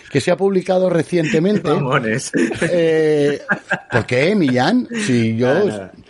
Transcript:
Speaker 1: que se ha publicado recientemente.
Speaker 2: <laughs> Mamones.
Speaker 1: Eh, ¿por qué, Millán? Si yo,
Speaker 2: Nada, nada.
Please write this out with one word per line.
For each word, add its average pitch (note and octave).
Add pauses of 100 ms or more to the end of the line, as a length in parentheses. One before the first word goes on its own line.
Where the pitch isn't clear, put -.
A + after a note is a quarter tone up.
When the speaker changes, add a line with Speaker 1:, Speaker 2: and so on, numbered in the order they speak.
(100)
Speaker 1:
que C#3+
se -
ha F3
publicado F#3
recientemente. E3+
Speaker 2:
<laughs> D3
Mamones. C3 (400)
Speaker 1:
Eh, D#3 (480)
¿por A2+
qué, D3
Millán? E3 (180)
Si A2+
yo, B2
Speaker 2:
Nada, G3+
nada. G2+ (180)